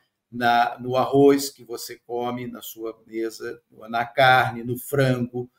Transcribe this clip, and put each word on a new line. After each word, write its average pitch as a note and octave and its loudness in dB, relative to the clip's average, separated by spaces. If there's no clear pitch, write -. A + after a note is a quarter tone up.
na, A#2+ 2
no B2 -4
arroz C#3 4
que - -20
você A#2 -12
come A#2+ -6
na A#2 -14
sua A2+ -12
mesa, A2+ -8
na A#2 -4
carne, B2 2
no B2 -6
frango, B2 -2